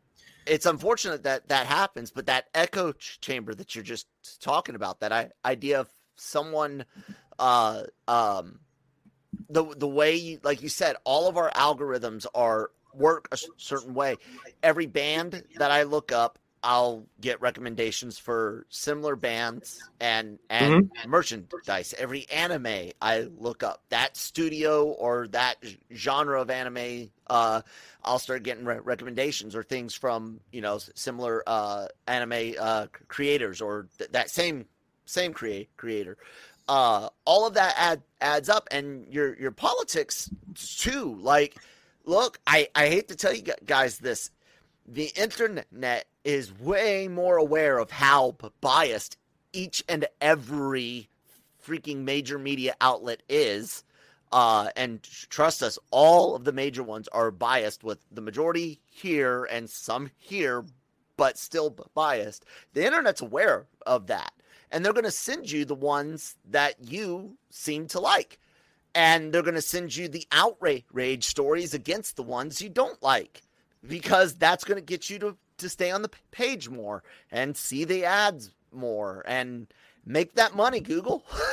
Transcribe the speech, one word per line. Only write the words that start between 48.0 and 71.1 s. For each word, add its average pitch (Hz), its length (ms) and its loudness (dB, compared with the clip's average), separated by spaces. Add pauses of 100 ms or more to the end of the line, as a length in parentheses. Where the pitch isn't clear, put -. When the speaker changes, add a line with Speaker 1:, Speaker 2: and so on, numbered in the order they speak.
Speaker 1:
b-, 107 80 -16 (120)
biased 135 560 2 (360)
each 185 360 -6
and 156 180 0 (140)
every 135 880 0 (560)
freaking 147 340 -8
major 139 400 -4
media 135 420 -2
outlet 120 480 2
is. 113 560 0 (480)
Uh, 113 440 6
and 117 260 -4
tr-, - 260 -20
trust 156 340 2
us, 113 160 -2 (120)
all 160 440 8
of 123 100 -8
the 139 80 0
major 131 300 -4
ones 110 260 -10
are 113 220 0
biased, 110 540 0
with 104 140 -6 (140)
the 110 80 -14
majority 156 640 -2
here 131 580 -2
and 117 260 -8
some 131 480 -8
here, 131 460 -4 (520)
but 135 220 2
still 156 320 -2
b-, - 120 -14 (120)
biased. 127 500 -2 (280)
The 151 120 0
internet's 277 380 2
aware 135 440 2 (200)
of 117 220 2
that, 95 240 -4 (400)
and 170 120 0
they're 208 80 4
gonna 220 200 2
send 269 380 -6
you 147 140 -2
the 143 120 -4
ones 143 600 -4 (140)
that 143 300 2
you 190 560 -8 (140)
seem 156 380 -6
to 175 120 -4
like. - 400 0 (560)
And 160 360 6
they're 170 100 4
gonna 165 200 0
send 170 340 -6
you 170 120 -8
the 156 240 -10
outrage 135 920 0